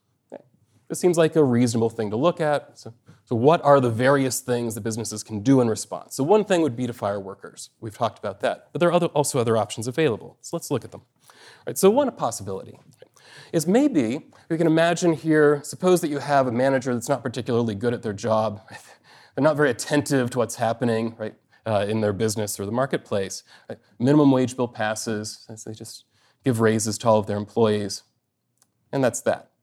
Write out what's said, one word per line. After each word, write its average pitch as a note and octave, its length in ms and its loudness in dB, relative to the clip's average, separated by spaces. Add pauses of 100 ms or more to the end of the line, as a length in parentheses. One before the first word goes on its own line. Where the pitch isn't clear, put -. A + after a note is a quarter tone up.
(320)
Okay. - 100 -16 (460)
This E3 120 -8
seems F3+ 180 2
like D#3+ 160 4
a D#3+ 80 6
reasonable A#2+ 480 2
thing G#2+ 200 -6
to G#2+ 60 -4
look E3 240 0
at. D3 380 -4
So, A#2+ 160 -20 (300)
so - 100 -6
what C#3 300 4
are C#3+ 160 8
the B2+ 100 2
various C3 500 2
things A#2+ 360 -4
that A2 60 -10
businesses G#2+ 420 -6
can G#2+ 160 -8
do C3 200 4
in A#2+ 80 4
response? - 460 -8
So C3+ 80 -4
one G3+ 220 4
thing F3+ 180 2
would B2+ 140 -2
be B2 100 -6
to A2+ 60 -6
fire G#2 260 -4
workers. - 520 -16 (100)
We've G#2+ 160 -12
talked A2 220 -4
about G2+ 220 -10
that. A2+ 320 -4
But D3 60 -6
there E3+ 100 4
are D#3+ 40 0
other, E3+ 140 2
also C#3+ 340 0
other A2+ 160 2
options A2 320 -4
available. B2+ 540 -2
So - 140 -10
let's - 140 -10
look C3 140 -4
at G#2+ 80 -20
them. G2+ 100 -18 (640)
Right, - 100 -10
so F#3+ 140 4
one C4 220 2
possibility G2+ 640 -8 (760)
is D#3 140 -2
maybe F3+ 600 2 (220)
we E3 80 -2
can E3 100 2
imagine E3 460 2
here, D3 520 2
suppose F3+ 380 0
that E3 60 -2
you C#3+ 100 -4
have C#3 280 2
a B2 60 -2
manager C3 420 0
that's A#2 140 -6
not C3 140 -2
particularly A#2+ 520 -2
good A#2 180 -2
at A2+ 100 -6
their A2 100 -4
job. G#2+ 500 -2 (380)
<laughs> - 340 -20
They're C3+ 80 -2
not D3+ 140 4
very C#3+ 140 2
attentive C3+ 600 0
to B2+ 80 -6
what's A2+ 180 -2
happening, A2+ 640 -2
right, A2 160 -10 (320)
uh, G#2 220 0
in A2 120 -2
their G#2 120 2
business G#2 460 -4
or G2 80 -6
the G#2 60 -6
marketplace. A#2+ 680 -4 (260)
Right? - 100 -14 (200)
Minimum C#3+ 320 6
wage B2+ 260 2
bill B2 120 -2
passes, G#2+ 800 -6
as A2 160 -18
they A2+ 80 -12
just - 320 -18 (400)
give A#2 160 2
raises A2 380 2
to B2 100 -2
all G#2+ 100 6
of G2+ 80 -2
their G2+ 100 -4
employees, G#2 640 -2 (880)
and C3+ 120 0
that's A2+ 180 -2
that. - 280 -4 (120)